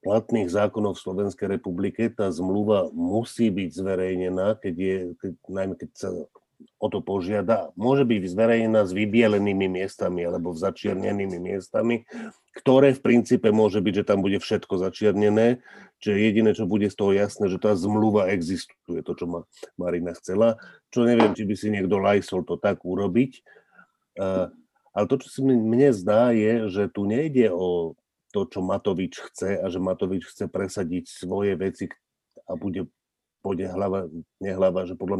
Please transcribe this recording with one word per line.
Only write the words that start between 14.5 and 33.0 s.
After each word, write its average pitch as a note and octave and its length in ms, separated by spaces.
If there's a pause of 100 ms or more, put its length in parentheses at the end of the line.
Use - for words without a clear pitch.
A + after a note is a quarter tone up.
začiernené. G#2 800 (400)
Čiže G#2 160
jediné, A2 400
čo A2+ 80
bude G2+ 240
z - 80
toho G2+ 160
jasné, G#2 320
že F#2 160
tá G#2 160
zmluva G#2 560
existuje, E2+ 720
to, F2 80
čo - 160
ma-, E2+ 160 (320)
Marina F2 400
chcela. A2 400 (320)
Čo A#2+ 160
neviem, A2 320
či G#2+ 80
by G2+ 80
si G#2 160
niekto G2 320
lajsol G2 400
to E2 160
tak G2+ 240
urobiť. G2 560
E, - 40 (1600)
ale G#2 80
to, - 160
čo - 80
si C3+ 160
mi-, B2+ 160
mne A#2+ 320
zdá, G#2+ 400
je, A2 400
že G2 160
tu G2+ 160
nejde B2 480
o F2 400 (380)
to, G2 160
čo F#2 160
Matovič F#2 560
chce F#2+ 400
a F2+ 80
že F2+ 160
Matovič F#2 480
chce G2+ 160
presadiť F#2 640
svoje F#2+ 480
veci F#2+ 320
k-, - 80 (480)
a F#2 80
bude, F#3+ 320 (560)